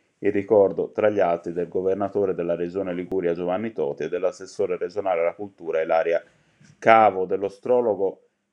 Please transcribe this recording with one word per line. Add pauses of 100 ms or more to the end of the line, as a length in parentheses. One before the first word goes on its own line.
(200)
il
ricordo,
tra
gli
altri,
del
governatore
della
regione
Liguria
Giovanni
Toti
e
dell'assessore
regionale
alla
cultura
Ilaria (560)
Cavo.
Dell'Ostrologo, (320)